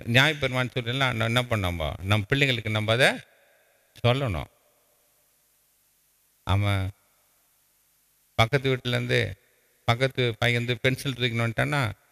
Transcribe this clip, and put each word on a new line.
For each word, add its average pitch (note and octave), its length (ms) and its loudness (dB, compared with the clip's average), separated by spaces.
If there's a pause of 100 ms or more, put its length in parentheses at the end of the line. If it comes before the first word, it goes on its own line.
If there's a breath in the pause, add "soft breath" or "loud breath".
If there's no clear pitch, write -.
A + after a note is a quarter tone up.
நியாயப்பிரமாணம் B2+ 640 2
சொல்லிலாம் B2 460 -2
என்ன A2+ 220 0
பண்ணோம்போ, F2+ 600 -2
நம்ம G2+ 240 0 (100)
பிள்ளைங்களுக்கு C3 340 0
நம்ம G#2+ 220 0
அதை C3+ 200 4 (960)
சொல்லணும். A#2+ 380 0 (2000)
அவன் G2 480 0 (1400)
பக்கத்து C3 400 2
வீட்டுலேருந்து, A#2+ 560 0 (540)
பக்கத்து B2 520 0
பையன் A#2+ 280 0
வந்து A#2+ 160 -2
பென்சில் C3 320 0
தூக்கின்னு A#2 380 -2
வந்துட்டான்னா, C3 400 -2 (200)